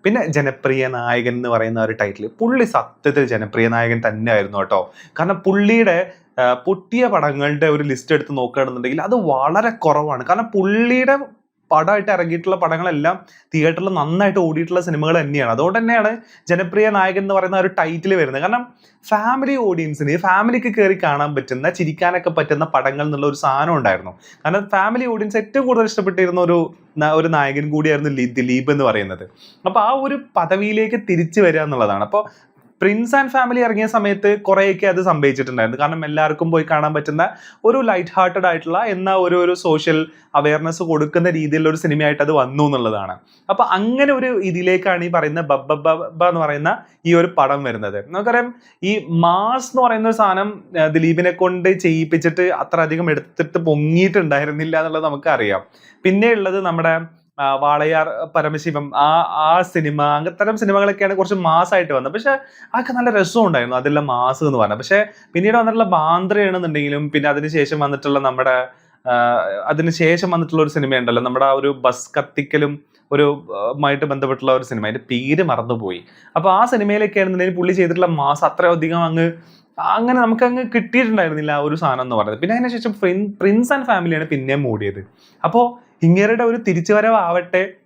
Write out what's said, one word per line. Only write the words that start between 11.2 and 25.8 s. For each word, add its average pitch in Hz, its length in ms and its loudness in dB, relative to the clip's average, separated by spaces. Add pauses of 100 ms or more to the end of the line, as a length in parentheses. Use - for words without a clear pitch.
പടമായിട്ട് 196 400 2
ഇറങ്ങിയിട്ടുള്ള 170 440 -2
പടങ്ങളെല്ലാം 165 600 0 (380)
തിയേറ്ററിൽ 165 400 0
നന്നായിട്ട് 175 460 0
ഓടിയിട്ടുള്ള 170 420 -2
സിനിമകൾ 160 360 0
തന്നെയാണ്. 143 340 0
അതുകൊണ്ട് 165 280 0
തന്നെയാണ് 226 320 2 (360)
ജനപ്രിയ 175 420 2
നായകൻ 190 340 0
എന്ന് 196 140 -2
പറയുന്ന 185 260 0
ഒരു 185 160 0
ടൈറ്റിൽ 170 360 -2
വരുന്നത്. 139 260 0
കാരണം 226 220 -2 (420)
ഫാമിലി 247 500 0 (120)
ഓഡിയൻസിന്, 156 500 -2
ഫാമിലിക്ക് 208 600 0
കയറി 196 260 4
കാണാൻ 147 320 0
പറ്റുന്ന, 131 340 -2
ചിരിക്കാനൊക്കെ 175 680 -2
പറ്റുന്ന 151 260 0
പടങ്ങൾ 139 400 -2
എന്നുള്ള 147 220 -2
ഒരു 143 80 -2
സാധനം 147 420 0
ഉണ്ടായിരുന്നു. 95 360 -2 (260)
കാരണം 196 320 -2
ഫാമിലി 226 420 0
ഓഡിയൻസ് 214 280 -2
ഏറ്റവും 247 260 -2
കൂടുതൽ 226 240 2